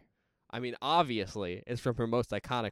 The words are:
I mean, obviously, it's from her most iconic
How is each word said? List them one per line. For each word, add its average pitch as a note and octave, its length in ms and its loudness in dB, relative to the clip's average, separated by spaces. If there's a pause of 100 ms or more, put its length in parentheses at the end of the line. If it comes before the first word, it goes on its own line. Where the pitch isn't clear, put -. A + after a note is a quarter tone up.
(520)
I A#2+ 80 -6
mean, B2 220 -4
obviously, A2 840 2
it's A#2+ 160 -4
from A#2+ 160 2
her A#2 100 2
most A#2 220 2
iconic G#2+ 420 -2